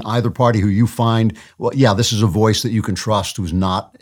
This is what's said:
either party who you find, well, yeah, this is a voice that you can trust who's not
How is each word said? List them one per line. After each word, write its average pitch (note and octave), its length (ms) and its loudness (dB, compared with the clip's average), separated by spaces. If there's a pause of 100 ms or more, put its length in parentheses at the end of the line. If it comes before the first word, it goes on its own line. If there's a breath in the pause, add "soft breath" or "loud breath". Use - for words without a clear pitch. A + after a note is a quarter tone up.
either A2+ 240 -2
party A#2 300 2
who G2 80 2
you G#2 180 2
find, A2+ 500 0 (220 loud breath)
well, A#2 160 -4
yeah, B2 220 4
this A2+ 180 -2
is G#2 80 0
a A2 60 2
voice G#2+ 340 2
that A2+ 100 -4
you G#2+ 120 -2
can G2 100 -4
trust G2+ 440 -4
who's F2 160 -6
not F#2 480 -2